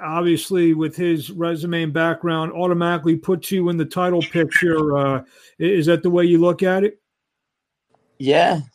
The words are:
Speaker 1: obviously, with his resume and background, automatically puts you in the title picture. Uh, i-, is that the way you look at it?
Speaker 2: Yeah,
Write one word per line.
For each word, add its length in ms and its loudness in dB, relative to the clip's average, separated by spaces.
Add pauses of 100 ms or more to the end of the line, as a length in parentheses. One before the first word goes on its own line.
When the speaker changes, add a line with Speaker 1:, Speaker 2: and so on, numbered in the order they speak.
Speaker 1:
obviously, 720 0
with 220 -4
his 340 -2
resume 540 -4
and 100 -4
background, 580 -2
automatically 640 0
puts 360 -4
you 180 0
in 80 0
the 80 -2
title 380 -2
picture. 760 0
Uh, 220 0
i-, 40 -10 (360)
is 260 0
that 160 2
the 80 -2
way 160 2
you 140 4
look 240 2
at 200 2
it? 160 -2 (1160)
Speaker 2:
Yeah, 440 2 (140)